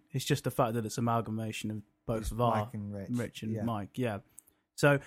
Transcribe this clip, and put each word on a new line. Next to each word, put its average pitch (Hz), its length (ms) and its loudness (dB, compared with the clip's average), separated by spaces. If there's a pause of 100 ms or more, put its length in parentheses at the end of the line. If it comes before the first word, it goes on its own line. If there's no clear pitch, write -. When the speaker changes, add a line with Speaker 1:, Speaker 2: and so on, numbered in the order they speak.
(120)
Speaker 1:
It's 131 140 -2
just 143 180 2
the 127 80 0
fact 120 240 2
that 113 100 0
it's 104 140 -6
amalgamation 110 720 0
of 107 100 -6 (240)
both 113 160 0
Speaker 2:
It's 104 100 -4
Speaker 1:
of 110 80 -2
our 117 260 4
Speaker 2:
Mike 120 100 -8
and 101 180 -6
Rich. 98 180 -6
Speaker 1:
Rich 120 320 -2
and 113 100 -2
Speaker 2:
Yeah. 107 100 0
Speaker 1:
Mike, 107 340 -2
yeah. 113 220 0 (600)
So, 143 260 6